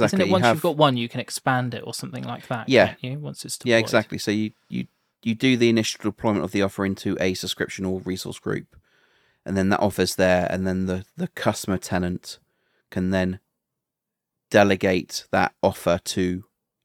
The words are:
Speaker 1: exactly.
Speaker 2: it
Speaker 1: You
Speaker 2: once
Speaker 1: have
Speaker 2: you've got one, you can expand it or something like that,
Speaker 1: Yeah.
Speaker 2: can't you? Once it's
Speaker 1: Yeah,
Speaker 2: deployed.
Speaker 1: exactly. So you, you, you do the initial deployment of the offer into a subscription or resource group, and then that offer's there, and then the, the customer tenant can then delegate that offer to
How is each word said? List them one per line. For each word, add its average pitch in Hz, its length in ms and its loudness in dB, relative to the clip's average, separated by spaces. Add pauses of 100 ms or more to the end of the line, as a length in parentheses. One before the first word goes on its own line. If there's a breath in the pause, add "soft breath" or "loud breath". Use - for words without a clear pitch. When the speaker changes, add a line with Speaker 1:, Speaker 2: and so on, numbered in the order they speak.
Speaker 1:
exactly. 107 180 2
Speaker 2:
it - 40 2
Speaker 1:
You 196 40 0
Speaker 2:
once 185 140 4
Speaker 1:
have 113 120 6
Speaker 2:
you've - 60 -4
got 160 140 0
one, 143 180 4
you 117 140 -4
can 127 100 -8
expand 123 540 -2
it - 120 -10
or - 80 -10
something 127 300 -10
like 123 240 -12
that, 117 220 -6
Speaker 1:
Yeah. 113 200 8
Speaker 2:
can't - 140 -12
you? 131 160 -8
Once 143 240 -12
it's - 220 -10
Speaker 1:
Yeah, 120 120 4
Speaker 2:
deployed. 113 60 4
Speaker 1:
exactly. 107 360 0
So - 120 -2
you, 107 200 -2 (180)
you, 123 180 -6 (360)
you 113 120 -2
do 127 220 2
the 117 120 6
initial 110 340 2
deployment 101 420 0
of 98 60 -8
the 101 100 0
offer 98 240 0
into 98 340 -2
a 95 140 0
subscription - 520 -6
or 92 160 -2
resource 92 380 -8
group, - 360 -8 (680)
and 98 120 -2
then 95 120 2
that 101 100 2
offer's 95 360 0
there, 92 340 4
and 95 180 -2
then 92 180 -2
the, 92 200 -4 (120)
the 180 120 -4
customer - 480 -4
tenant - 600 -6 (500)
can 92 200 -4
then 92 300 0 (1120)
delegate 98 840 2
that 95 300 2
offer 92 420 2
to 92 420 -4 (400)